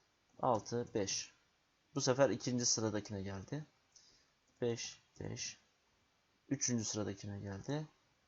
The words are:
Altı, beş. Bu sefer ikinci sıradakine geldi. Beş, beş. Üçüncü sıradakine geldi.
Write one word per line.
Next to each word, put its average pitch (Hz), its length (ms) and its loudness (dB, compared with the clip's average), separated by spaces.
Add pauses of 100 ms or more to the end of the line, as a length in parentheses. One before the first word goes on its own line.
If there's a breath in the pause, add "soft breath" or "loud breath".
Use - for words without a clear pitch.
(420 soft breath)
Altı, 120 520 2
beş. - 400 -2 (600)
Bu 139 60 0
sefer 127 300 6
ikinci 120 360 0
sıradakine 107 560 2
geldi. 98 440 -6 (960 soft breath)
Beş, 117 420 -2 (180)
beş. 107 380 -6 (880)
Üçüncü 123 360 2
sıradakine 101 560 -2
geldi. 117 480 -4 (400)